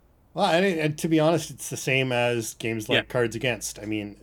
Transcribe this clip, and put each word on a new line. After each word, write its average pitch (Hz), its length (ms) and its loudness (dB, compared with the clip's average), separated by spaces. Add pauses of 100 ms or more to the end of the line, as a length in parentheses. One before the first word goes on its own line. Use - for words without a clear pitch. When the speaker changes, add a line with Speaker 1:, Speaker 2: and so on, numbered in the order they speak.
(320)
Speaker 1:
Well, 190 140 0
and, 175 180 4
and 156 340 0
to 175 100 -4
be 160 120 4
honest, 151 300 2
it's - 200 -12
the 131 60 -8
same 131 360 0
as 120 420 0
games 113 340 -4
like 123 80 2
Speaker 2:
Yeah. 113 80 2
Speaker 1:
Cards 117 320 0
Against. 113 420 -4
I 110 60 -12
mean, 107 380 -6